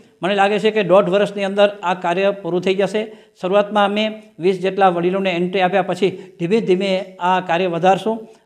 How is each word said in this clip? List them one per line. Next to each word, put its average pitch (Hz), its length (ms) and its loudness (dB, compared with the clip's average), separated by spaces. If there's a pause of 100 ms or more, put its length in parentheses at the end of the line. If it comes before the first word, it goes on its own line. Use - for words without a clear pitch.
(240)
મને 196 120 -2
લાગે 202 240 2
છે 214 120 2
કે 214 120 0
દોઢ 180 260 4
વર્ષની 202 340 0
અંદર 202 260 2 (140)
આ 180 100 0
કાર્ય 180 380 0
પૂરું 180 300 -4
થઈ 190 140 0
જશે. 196 260 0 (400)
શરૂઆતમાં 202 440 2
અમે 214 380 -4 (160)
વીસ 185 200 0
જેટલા 190 300 2
વડીલોને 180 420 0
entry 180 300 -2
આપ્યા 185 200 2
પછી 185 300 -2 (280)
ધીમે 190 220 0
ધીમે 190 580 -2
આ 180 200 0
કાર્ય 175 280 0
વધારશું. 185 480 0 (300)